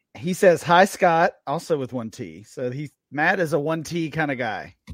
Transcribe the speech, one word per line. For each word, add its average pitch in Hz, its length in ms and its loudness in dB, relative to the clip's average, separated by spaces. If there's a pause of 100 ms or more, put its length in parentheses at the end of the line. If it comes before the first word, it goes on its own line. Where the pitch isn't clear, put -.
(160)
he 170 180 -4
says, 170 300 4
"Hi, 170 220 6
Scott," 175 480 2 (120)
also 156 320 -2
with 131 140 -6
one 113 200 -8
T. 90 320 -14
So 123 280 -8
he, 143 200 -10 (200)
Matt 175 300 0
is 151 100 -2
a 156 80 0
one 156 240 -4
T 165 260 -6
kinda 147 280 -4
guy. 101 380 -8 (180)